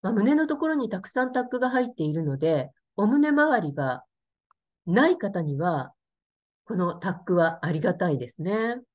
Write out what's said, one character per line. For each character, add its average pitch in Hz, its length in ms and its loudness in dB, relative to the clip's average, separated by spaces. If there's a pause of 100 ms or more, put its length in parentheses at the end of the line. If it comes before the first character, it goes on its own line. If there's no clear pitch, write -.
ま 196 80 -2
あ、 - 20 0
胸 233 220 4
の 311 120 2
と 302 100 -4
こ 311 120 -2
ろ 320 80 0
に 240 120 -2
た 185 120 -6
く - 80 -16
さ 254 160 -2
ん 254 80 -6
タ 254 80 0
ッ 240 40 -2
ク 247 140 -6
が 247 120 0
入 247 160 0
っ - 20 -8
て 160 160 -6
い 151 80 0
る 165 100 -2
の 139 160 -2
で、 147 320 0 (260)
お 202 100 2
胸 285 240 4
周 294 300 4
り 147 140 -4
が 131 300 -4 (840)
な 233 220 4
い 349 100 2
方 196 240 -2
に 143 160 -4
は、 156 340 -2 (720)
こ 226 120 -6
の 175 180 0
タ 190 160 -6
ッ 180 40 -4
ク 180 200 -2
は 165 320 2
あ 175 40 -2
り 156 100 -2
が 180 140 0
た 175 140 0
い 143 100 0
で 123 100 -8
す - 120 -20
ね。 220 400 -2 (140)